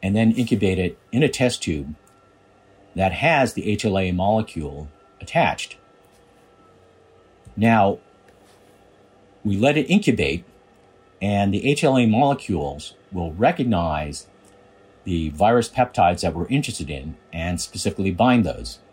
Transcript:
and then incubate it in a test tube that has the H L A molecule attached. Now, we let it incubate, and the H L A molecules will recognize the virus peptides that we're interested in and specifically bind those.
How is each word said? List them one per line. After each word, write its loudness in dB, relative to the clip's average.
and 0
then 4
incubate 0
it -4
in 2
a 2
test -2
tube -6
that 0
has 0
the -4
H -2
L 0
A 0
molecule -2
attached. -4
Now, 4
we 0
let 2
it -2
incubate, 2
and 0
the -2
H 0
L 4
A 4
molecules 0
will -6
recognize -2
the -2
virus 2
peptides 2
that -2
we're -4
interested -4
in -10
and -6
specifically -4
bind 4
those. -8